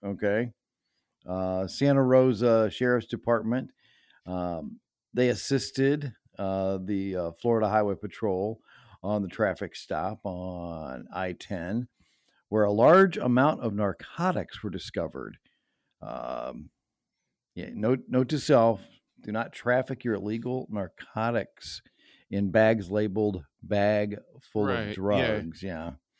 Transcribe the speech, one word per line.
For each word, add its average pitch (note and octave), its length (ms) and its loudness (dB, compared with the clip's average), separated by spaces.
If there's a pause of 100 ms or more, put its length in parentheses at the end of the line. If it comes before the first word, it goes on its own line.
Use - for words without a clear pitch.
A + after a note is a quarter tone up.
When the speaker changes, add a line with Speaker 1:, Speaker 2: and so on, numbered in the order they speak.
Speaker 1:
Okay. G#2 460 0 (760)
Uh, F#2 400 -2
Santa C#3 360 2
Rosa A#2+ 680 4
Sheriff's B2 380 2
Department, A#2+ 640 -2 (560)
um, F2 520 -6 (340)
they B2 160 4
assisted, C3+ 840 0 (240)
uh, F#2+ 460 -2
the, G2 320 -2
uh, E2+ 160 -4 (100)
Florida A2+ 280 2
Highway G#2 260 2
Patrol G#2 640 -4 (440)
on G#2 200 -2
the F#2 40 -4
traffic F#2+ 480 -2
stop F#2 480 -6
on F2 880 -8
I F#2 220 -4
ten, G2 540 -6 (600)
where G#2+ 140 2
a G#2 80 2
large D#3+ 460 6
amount C3+ 440 2
of A2 120 -2
narcotics G#2 880 -4
were G#2+ 80 -6
discovered. D#2+ 680 -8 (680)
Um, B1 680 -10 (840)
yeah, - 180 -10
note, A#2 340 0
note B2+ 220 0
to D3+ 100 -2
self, A#2 400 4 (420)
do G#2+ 100 -8
not A2+ 220 -4
traffic B2+ 500 0
your A#2 120 0
illegal A#2 540 -4
narcotics - 1120 -6 (500)
in G2 180 0
bags A2 400 4
labeled G#2 540 0 (180)
"bag G#2 560 0 (360)
full G#2 140 0
Speaker 2:
Right, A#2 180 -2
yeah. G2+ 60 -6
Speaker 1:
of G2 40 -6
drugs." G2+ 680 -2
Yeah. E2+ 300 -8 (280)